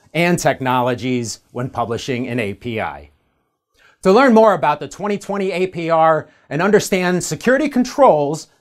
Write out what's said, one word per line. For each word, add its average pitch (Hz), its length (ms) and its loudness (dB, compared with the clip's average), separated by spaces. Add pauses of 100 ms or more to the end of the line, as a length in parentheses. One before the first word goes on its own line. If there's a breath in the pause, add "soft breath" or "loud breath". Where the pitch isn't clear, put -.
(140 soft breath)
and 175 260 0
technologies 127 1000 -2 (100)
when 123 180 -8
publishing 120 600 -6
an 123 100 -4
A 101 140 -4
P 113 260 -8
I. 76 300 -10 (960 soft breath)
To 190 80 4
learn 247 220 6
more 220 200 6
about 151 260 0
the 143 80 -10
twenty 202 300 -8
twenty 196 340 -6
A 180 160 -2
P 170 220 -8
R 160 400 2 (200 soft breath)
and 151 120 -4
understand 180 640 0
security 262 440 -2
controls 190 800 0 (140)